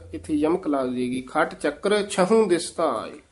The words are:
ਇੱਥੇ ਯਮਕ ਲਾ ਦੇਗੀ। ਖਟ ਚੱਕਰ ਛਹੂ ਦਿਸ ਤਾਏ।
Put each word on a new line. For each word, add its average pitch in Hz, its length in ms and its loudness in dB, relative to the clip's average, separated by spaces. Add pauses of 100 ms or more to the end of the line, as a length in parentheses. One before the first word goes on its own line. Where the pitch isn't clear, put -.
(140)
ਇੱਥੇ 156 200 -6
ਯਮਕ 156 320 0
ਲਾ 143 180 0
ਦੇਗੀ। 127 480 -4
ਖਟ 165 220 0
ਚੱਕਰ 202 560 -2
ਛਹੂ 220 360 4
ਦਿਸ 175 240 0
ਤਾਏ। 117 480 -4 (140)